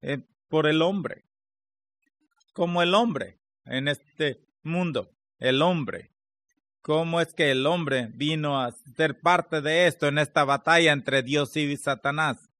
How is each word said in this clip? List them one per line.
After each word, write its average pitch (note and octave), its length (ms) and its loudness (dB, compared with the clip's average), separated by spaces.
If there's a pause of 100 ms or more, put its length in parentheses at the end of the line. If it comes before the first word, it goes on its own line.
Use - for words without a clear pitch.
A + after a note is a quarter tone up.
Eh, D#3 180 -6 (280)
por D#3 200 2
el D#3 140 2
hombre. F#3 420 -4 (1300)
Como F3 280 -2
el F3 140 2
hombre G#3 460 -2 (240)
en C3 240 -4
este C#3+ 520 -4 (220)
mundo, D#3+ 480 -4 (300)
el B2+ 220 2
hombre. E3 500 -2 (680)
¿Cómo E3 400 0
es D#3+ 140 -4
que D3+ 160 2
el C3 160 2
hombre C#3+ 480 0
vino D3 480 -2
a A#2+ 80 -2 (260)
ser D#3 240 0
parte E3+ 400 2
de D#3+ 280 2
esto, D3+ 180 -2
en C#3+ 120 0
esta D3+ 260 2
batalla D#3 480 4
entre C3+ 320 0
Dios C#3 320 -2
y C#3+ 200 -2
Satanás? C#3 840 -4